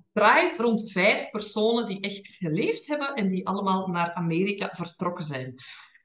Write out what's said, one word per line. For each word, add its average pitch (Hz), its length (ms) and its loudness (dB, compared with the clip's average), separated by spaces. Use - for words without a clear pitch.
draait 269 440 4
rond 226 340 0
vijf 202 380 2
personen 220 560 0
die 196 140 -6
echt 196 280 -8
geleefd 190 600 -2
hebben 285 260 -2
en 196 160 0
die 185 180 -2
allemaal 190 400 0
naar 170 260 0
Amerika 180 580 0
vertrokken 175 520 -6
zijn. 127 320 -6